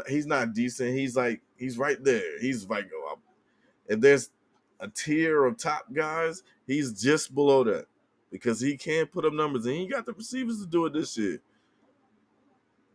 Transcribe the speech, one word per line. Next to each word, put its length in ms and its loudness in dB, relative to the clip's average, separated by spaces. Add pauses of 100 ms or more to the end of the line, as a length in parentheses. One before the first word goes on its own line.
he's 180 -2
not 280 0
decent. 420 -2
He's 180 -4
like, 280 0 (140)
he's 200 -8
right 260 -2
there. 380 2
He's 280 -4
like, 240 -4
oh, 260 -8 (680)
if 140 0
there's 300 6 (500)
a 80 -10
tier 560 2
of 140 2
top 340 -6
guys, 500 -4 (240)
he's 340 -2
just 340 2
below 300 6
that 220 -2 (440)
because 300 -2
he 160 -2
can't 340 -2
put 140 -2
up 80 2
numbers, 320 -2
and 120 -2
he 100 -4
got 180 -4
the 80 -10
receivers 480 -6
to 60 -10
do 180 2
it 80 -2
this 240 -4
year. 240 0 (1500)